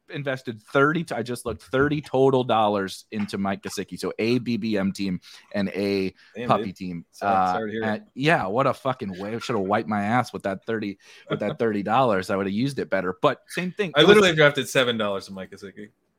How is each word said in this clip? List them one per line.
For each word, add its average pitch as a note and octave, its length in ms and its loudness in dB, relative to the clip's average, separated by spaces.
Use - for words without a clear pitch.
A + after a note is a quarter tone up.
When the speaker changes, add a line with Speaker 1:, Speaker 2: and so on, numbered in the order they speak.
Speaker 1:
invested C3+ 520 -8
thirty, D3+ 400 2
t-, D#3+ 120 -8
I A2+ 80 -4
just A#2+ 240 -8
looked, A2 160 -8
thirty D3 400 0
total C3 420 4
dollars G#2 680 2
into G#2+ 280 -4
Mike G2 240 -2
Gesicki. F#2+ 360 -8
So F2+ 200 -4
a A#2 200 2
B A#2 200 -2
B G#2+ 200 -2
M F#2+ 140 0
team F#2+ 280 -4
and G2+ 160 -2
a G2 440 -2
Speaker 2:
Damn, A#2+ 120 -6
Speaker 1:
puppy A2 180 2
Speaker 2:
dude. F#2 100 -10
Speaker 1:
team. F2 360 -8
Speaker 2:
Sorry, G2 220 0
Speaker 1:
Uh, F#2 180 2
Speaker 2:
sorry G#2 180 -4
to - 20 -10
hear A2 120 -6
Speaker 1:
and G#2+ 120 -2
Speaker 2:
it. G#2+ 180 -16
Speaker 1:
yeah, C#3 320 0
what A#2 200 0
a A#2+ 80 0
fucking G2 440 -6
way. G2+ 160 -8
I A#2 40 -6
should A#2+ 180 -4
have G2+ 80 0
wiped G#2+ 240 0
my G#2 140 0
ass A#2+ 300 0
with F#2 120 -8
that G2 220 -4
thirty, G#2 320 -4
with D#3 100 -4
that G#2 180 -4
thirty G#2+ 240 0
dollars. G#2+ 480 2
I G2+ 60 0
would G2 100 0
have G2 80 -4
used B2+ 240 -2
it E2+ 120 -6
better. F#2 300 -2
But C3+ 280 0
same F3 240 -6
thing. F#3+ 220 -4
Speaker 2:
I C#3+ 60 4
Speaker 1:
It D#3+ 60 8
was G#3 100 10
Speaker 2:
literally F#3+ 200 6
drafted C#3 320 4
seven B2 300 0
dollars G2+ 300 -4
in G2 60 -14
Mike F#2 160 -12
Gesicki G2+ 380 -18